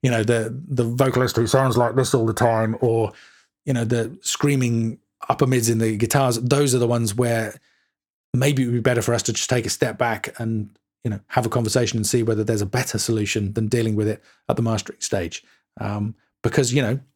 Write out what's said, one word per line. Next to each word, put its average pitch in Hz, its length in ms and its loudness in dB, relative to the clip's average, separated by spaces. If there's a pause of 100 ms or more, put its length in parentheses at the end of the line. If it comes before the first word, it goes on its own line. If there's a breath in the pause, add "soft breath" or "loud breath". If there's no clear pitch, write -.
you 131 80 4
know, 113 120 2
the, 113 360 0 (100)
the 123 160 0
vocalist 127 520 0
who 117 100 2
sounds 131 300 2
like 120 180 2
this 131 200 2
all 117 120 4
the 110 60 0
time 113 480 2
or, 113 320 2 (520 loud breath)
you 143 80 -2
know, 120 120 0
the 117 380 -2
screaming 120 760 0 (300)
upper - 180 2
mids 123 220 2
in 117 100 2
the 110 180 0
guitars, 120 440 2
those 131 340 2
are 127 40 2
the 120 100 2
ones 117 260 0
where 117 400 0 (760)
maybe 135 300 2
it 123 40 2
would 120 60 0
be 120 80 0
better 120 220 2
for 120 120 2
us 113 100 0
to 120 80 -2
just - 180 -4
take 123 160 0
a - 40 -4
step 117 280 -2
back 113 400 -2
and, 110 320 -4 (340)
you 117 60 -2
know, 101 180 -6
have 123 180 0
a 113 40 -2
conversation 117 480 0
and 107 80 -2
see 120 160 2
whether 110 200 0
there's 107 200 0
a 101 40 -2
better 113 320 -4
solution 104 540 -2
than 110 160 -2
dealing 113 260 0
with 107 140 0
it 104 140 -6 (260 soft breath)
at - 80 2
the 117 60 0
mastering 113 380 -4
stage. - 440 -4 (360 soft breath)
Um, 104 340 -4 (280)
because, 120 300 2
you 139 100 2
know 120 160 -2 (180)